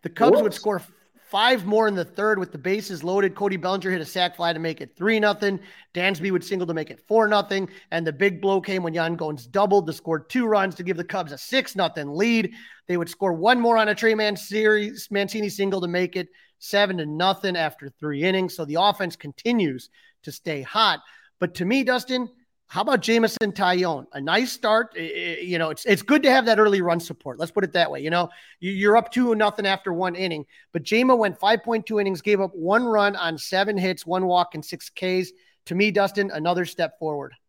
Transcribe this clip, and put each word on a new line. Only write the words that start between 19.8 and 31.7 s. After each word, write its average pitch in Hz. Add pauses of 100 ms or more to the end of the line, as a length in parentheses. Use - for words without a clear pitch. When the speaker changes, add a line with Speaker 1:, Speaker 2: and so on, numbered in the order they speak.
Speaker 1:
to 156
stay 147
hot. 196 (400)
But 170
to 175
me, 254
Dustin, 247 (400)
how 185
about 254
Jameson 226
Taillon? 180
A 139
nice 196
start. 226
I, 170
I, 170
you 175
know, 160
it's, 151
it's 202
good 294
to 285
have 254
that 220
early 202
run 170
support. 139
Let's 170
put 196
it 170
that 165
way. 139
You 147
know, 175 (300)
you, 180
you're 202
up 226
two 240
nothing 208
after 190
one 175
inning, 170 (260)
but 165
Jama 247
went 214
five 214
point 226